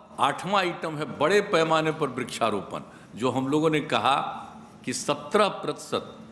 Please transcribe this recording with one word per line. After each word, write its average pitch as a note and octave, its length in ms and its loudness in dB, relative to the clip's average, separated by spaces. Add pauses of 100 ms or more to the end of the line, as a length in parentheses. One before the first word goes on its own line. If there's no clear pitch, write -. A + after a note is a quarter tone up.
(200)
आठवां C#3+ 360 0
item F3 400 -2
है C3+ 220 -8
बड़े F3 240 4
पैमाने D#3+ 500 4
पर D3+ 160 -2
वृक्षारोपण, A2+ 720 -2 (400)
जो B2+ 100 2
हम C3 180 0
लोगों D3+ 220 4
ने D#3 100 2
कहा B2+ 360 2 (680)
कि B2+ 80 -4
सत्रह G3 540 2
प्रतिशत - 680 -6 (140)